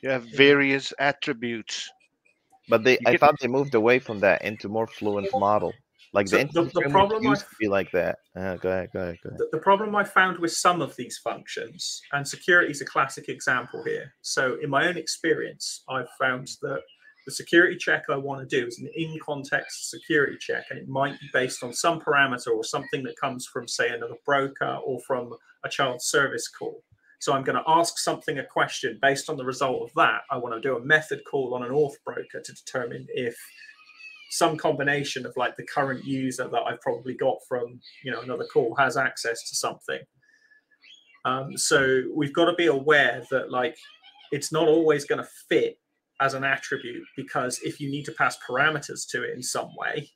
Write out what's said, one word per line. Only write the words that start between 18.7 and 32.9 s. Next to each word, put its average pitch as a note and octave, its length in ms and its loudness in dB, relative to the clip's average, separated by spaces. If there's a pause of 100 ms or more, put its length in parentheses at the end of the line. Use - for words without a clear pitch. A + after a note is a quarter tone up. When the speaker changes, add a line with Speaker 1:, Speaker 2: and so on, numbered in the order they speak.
Speaker 2:
an C3 160 -12
in-context D3+ 960 -6
security C#3 480 0
check, - 320 -6
and C3 80 -10
it C3+ 100 -14
might C3+ 320 -2
be C#3+ 120 -16
based B2+ 320 0
on B2 80 -8
some - 280 0
parameter C3+ 540 2
or A2 80 -2
something C#3 400 -6
that B2 160 -10
comes B2+ 280 -4
from, A#2+ 200 -8
say, A#2+ 220 0
another A#2+ 360 -8
broker C3+ 600 0
or C3 160 -4
from B2 340 -6 (300)
a C3+ 40 -4
child B2+ 340 -2
service C3+ 460 0
call. - 360 -12 (360)
So D3+ 120 0
I'm C3+ 100 0
gonna C3 240 0
ask E3 320 4
something D#3 400 -2
a C3 60 -4
question C3+ 580 -2
based C#3 280 2
on D3+ 80 -2
the B2+ 60 -8
result B2+ 380 0
of A#2+ 120 -12
that. C3 360 4
I C3+ 60 -4
wanna A#2+ 240 -6
do C3 160 0
a A#2+ 80 -8
method D3+ 400 0
call B2+ 300 -2
on B2 100 -4
an A#2+ 60 -6
auth C#3+ 240 2 (100)
broker - 360 -10
to - 120 -14
determine C3 600 -8